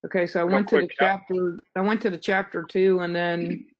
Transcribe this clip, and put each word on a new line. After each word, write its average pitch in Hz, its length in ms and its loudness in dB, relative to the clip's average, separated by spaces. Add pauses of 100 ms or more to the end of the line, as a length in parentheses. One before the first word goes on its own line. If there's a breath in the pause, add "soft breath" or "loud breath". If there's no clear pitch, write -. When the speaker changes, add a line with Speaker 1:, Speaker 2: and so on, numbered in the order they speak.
Speaker 1:
Okay, 180 200 0
so 175 140 -2
I 170 40 2
Speaker 2:
Real 180 100 2
Speaker 1:
went 202 160 2
to 147 60 6
the 143 100 6
Speaker 2:
quick, - 140 -12
uh, 139 40 4
Speaker 1:
chapter, 185 540 -2 (180)
I 185 60 -2
went 214 200 0
to 214 80 0
the 170 80 -8
chapter 190 460 -2
two 190 360 2
and 175 140 -4
then 175 520 -4 (140)